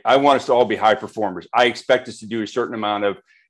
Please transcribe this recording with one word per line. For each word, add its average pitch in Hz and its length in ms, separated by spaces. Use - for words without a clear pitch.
I 131 140
want 139 240
us - 60
to 135 60
all 120 120
be 107 100
high 104 200
performers. 95 580
I 120 140
expect 123 420
us 107 100
to 110 80
do 110 140
a 101 60
certain 120 280
amount 104 300
of, 98 100